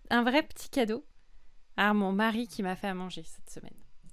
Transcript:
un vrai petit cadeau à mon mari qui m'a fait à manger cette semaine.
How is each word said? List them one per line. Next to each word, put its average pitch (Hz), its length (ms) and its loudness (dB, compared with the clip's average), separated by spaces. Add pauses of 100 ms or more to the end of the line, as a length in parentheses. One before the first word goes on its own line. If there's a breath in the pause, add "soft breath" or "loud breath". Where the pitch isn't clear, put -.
(100)
un 240 120 6
vrai 254 220 6
petit - 260 -10
cadeau 240 340 2 (720)
à 202 160 6
mon 196 200 4
mari 220 340 2
qui - 160 -6
m'a 185 140 0
fait 208 100 -6
à 196 80 -2
manger 180 300 -8
cette - 260 -10
semaine. - 260 -12 (360)